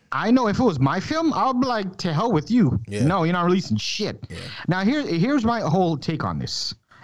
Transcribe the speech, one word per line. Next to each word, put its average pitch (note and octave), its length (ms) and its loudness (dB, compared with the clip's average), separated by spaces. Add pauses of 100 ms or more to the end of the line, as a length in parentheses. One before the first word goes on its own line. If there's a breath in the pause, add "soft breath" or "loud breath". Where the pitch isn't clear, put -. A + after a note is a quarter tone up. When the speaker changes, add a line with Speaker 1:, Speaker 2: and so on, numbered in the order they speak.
(120)
Speaker 1:
I F3 200 0
know B3+ 160 4
if G3 120 0
it B3+ 40 2
was E3+ 160 2
my C#3+ 200 2
film, D#4+ 340 -2
I'll B3+ 200 2
be B3+ 140 0
like, G#3 300 -4
"To F3 140 -4
hell A3 200 0
with D3+ 180 0
you. F#3 380 4
Speaker 2:
Yeah. G2+ 180 -2
Speaker 1:
No, F3 200 2
you're F3 80 2
not F3 120 0
releasing F3+ 320 2
shit." - 520 -6
Speaker 2:
Yeah. E2+ 80 -12 (300 loud breath)
Speaker 1:
Now, F#3 160 0
here, C#4 220 2
here's A3 400 0
my A#3 160 0
whole E3 360 2
take D#3 260 -4
on D#2+ 160 -4
this. - 340 -6 (300 loud breath)